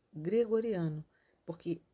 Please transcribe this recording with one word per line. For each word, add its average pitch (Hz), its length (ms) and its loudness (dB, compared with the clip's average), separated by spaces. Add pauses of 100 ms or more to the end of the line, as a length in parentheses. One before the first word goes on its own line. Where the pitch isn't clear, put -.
(120)
gregoriano, 190 920 0 (400)
porque 165 360 -6 (140)